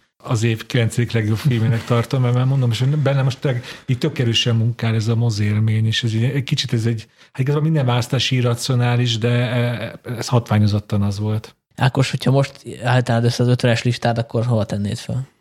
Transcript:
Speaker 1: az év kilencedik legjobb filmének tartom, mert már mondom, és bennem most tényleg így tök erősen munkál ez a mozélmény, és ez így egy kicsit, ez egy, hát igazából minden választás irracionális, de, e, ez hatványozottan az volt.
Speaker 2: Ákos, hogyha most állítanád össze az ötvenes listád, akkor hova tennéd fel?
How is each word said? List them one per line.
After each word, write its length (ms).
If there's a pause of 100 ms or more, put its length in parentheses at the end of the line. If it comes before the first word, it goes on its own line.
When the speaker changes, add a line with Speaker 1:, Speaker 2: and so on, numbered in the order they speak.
(240)
Speaker 1:
az 200
év 220
kilencedik 460
legjobb 260
filmének 480
tartom, 360
mert 120
már 120
mondom, 260
és 120 (200)
bennem 200
most 160
tényleg 240 (220)
így 120
tök 220
erősen 360
munkál 400
ez 120
a 80
mozélmény, 680
és 180
ez 100
így 100
egy 200
kicsit, 300
ez 120
egy, 220 (240)
hát 80
igazából 240
minden 220
választás 460
irracionális, 840
de, 120
e, 720
ez 240
hatványozottan 760
az 180
volt. 360 (240)
Speaker 2:
Ákos, 320
hogyha 200
most 220 (300)
állítanád 400
össze 200
az 60
ötvenes 340
listád, 340
akkor 280
hova 200
tennéd 320
fel? 300 (140)